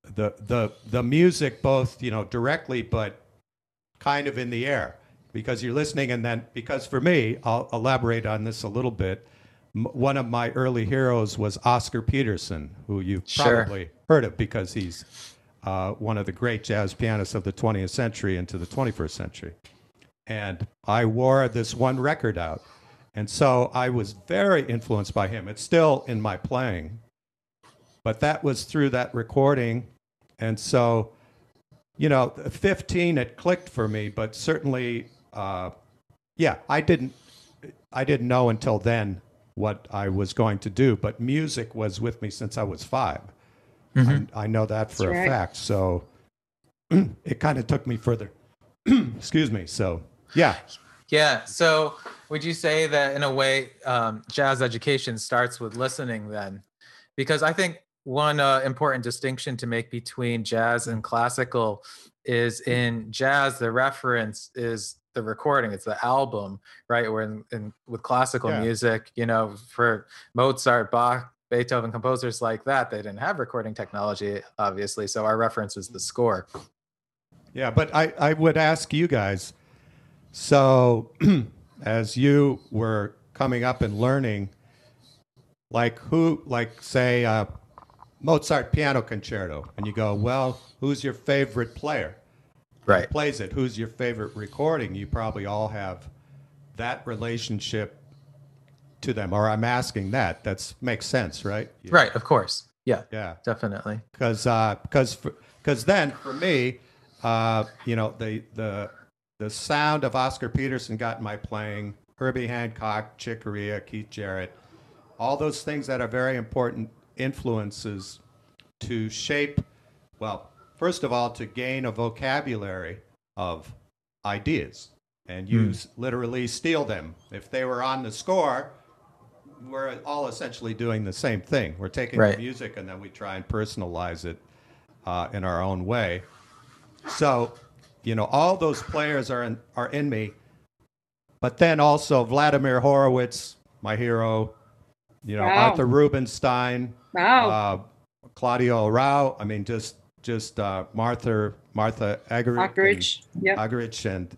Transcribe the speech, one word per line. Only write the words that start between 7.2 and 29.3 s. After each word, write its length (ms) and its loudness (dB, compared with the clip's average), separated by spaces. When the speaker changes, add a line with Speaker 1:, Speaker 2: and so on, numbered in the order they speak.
Speaker 1:
I'll 300 0
elaborate 520 2
on 200 -2
this 180 -6
a 60 -6
little 240 -2
bit, 340 -4
m-, 120 -2
one 300 0
of 120 -2
my 220 0
early 340 0
heroes 520 2
was 280 -2
Oscar 380 2
Peterson, 680 -2
who 140 -2
you've 280 -4
Speaker 2:
Sure. 360 2
Speaker 1:
probably 260 -10
heard 160 6
of 120 -6
because 380 -4
he's, 300 -8
uh, 280 -4
one 260 -4
of 80 -4
the 60 -6
great 300 -2
jazz 320 -2
pianists 400 -2
of 80 -2
the 80 -2
twentieth 400 -2
century 460 -2
into 220 -6
the 80 -6
twenty-first 480 -4
century. 400 -12
And 400 -6
I 180 4
wore 440 4
this 260 -2
one 240 2
record 400 0
out. 240 -6
And 140 -4
so 460 4
I 140 0
was 240 -2
very 340 4
influenced 520 -2
by 140 2
him. 200 -8
It's 140 -12
still 440 4
in 140 -4
my 160 -2
playing. 640 -4
But 160 -2
that 240 2
was 200 0
through 260 2
that 240 -2
recording. 720 2